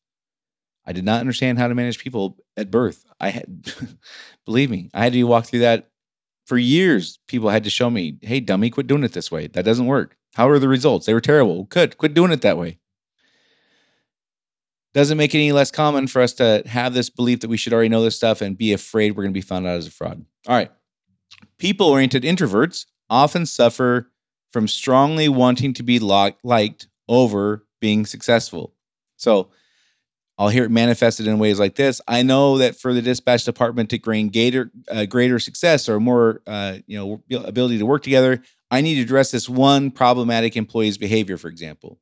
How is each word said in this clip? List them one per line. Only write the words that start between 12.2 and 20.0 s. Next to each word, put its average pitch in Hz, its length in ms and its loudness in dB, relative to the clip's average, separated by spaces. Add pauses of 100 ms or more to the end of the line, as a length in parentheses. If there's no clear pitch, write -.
it 143 100 -2
that 95 160 2
way." 85 200 -10 (2250)
Doesn't 143 240 2
make 151 180 0
it 156 40 2
any 147 120 2
less 143 200 2
common 147 360 0
for 127 140 0
us 123 120 2
to 113 340 2
have 123 260 -4
this 123 160 -2
belief 123 320 -2
that 113 80 -8
we 113 80 -2
should 117 160 -6
already 113 160 2
know 113 140 2
this 110 120 0
stuff 113 260 0
and 95 160 -6
be 107 140 -2
afraid 107 400 -2
we're 101 120 -6
gonna 98 100 -4
be 95 80 -6
found 92 240 -8
out 87 120 -4
as 80 100 -10
a 82 40 -20
fraud. - 320 -12 (240)